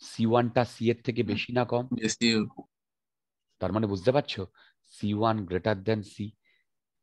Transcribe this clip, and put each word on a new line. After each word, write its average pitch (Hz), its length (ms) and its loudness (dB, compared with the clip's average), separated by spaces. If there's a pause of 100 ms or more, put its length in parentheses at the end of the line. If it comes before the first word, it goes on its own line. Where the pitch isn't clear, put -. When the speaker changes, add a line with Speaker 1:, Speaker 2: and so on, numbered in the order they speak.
Speaker 1:
সি - 260 -2
ওয়ানটা 120 380 4
সি 113 260 0
এর 117 140 -2
থেকে 113 180 -2
বেশি 104 300 -2
না 123 120 2
কম? 120 220 -2
Speaker 2:
বেশি। 110 600 0 (1120)
Speaker 1:
তার 92 140 -2
মানে 110 140 0
বুঝতে 98 260 0
পারছো, 135 340 -2 (400)
সি 104 280 -4
ওয়ান 107 320 0
greater 95 380 0
than 110 180 0
C। 104 260 -10 (760)